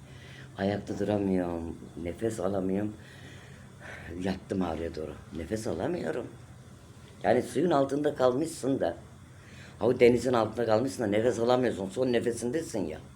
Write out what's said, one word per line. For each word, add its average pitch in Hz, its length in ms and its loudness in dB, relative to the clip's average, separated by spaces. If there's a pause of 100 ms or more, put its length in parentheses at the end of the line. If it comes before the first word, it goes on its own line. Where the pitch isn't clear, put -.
(580)
ayakta 98 420 0
duramıyorum. 92 760 0 (260)
Nefes 107 360 -4
alamıyorum. 98 540 0 (1300)
Yattım 95 380 -2
ağrıya 82 340 -2
doğru. 78 180 -6 (220)
Nefes 104 320 -4
alamıyorum. 131 600 -4 (960)
Yani 113 180 4
suyun 165 300 0
altında 143 440 2
kalmışsın 131 640 2
da. 85 180 0 (840)
Ha, 101 60 2
o 120 140 4
denizin 120 340 8
altında 113 320 2
kalmışsın 127 380 4
da 104 40 2
nefes 107 320 4
alamıyorsun. 117 500 4
Son 127 240 0
nefesindesin 117 760 0
ya. 78 120 -8 (160)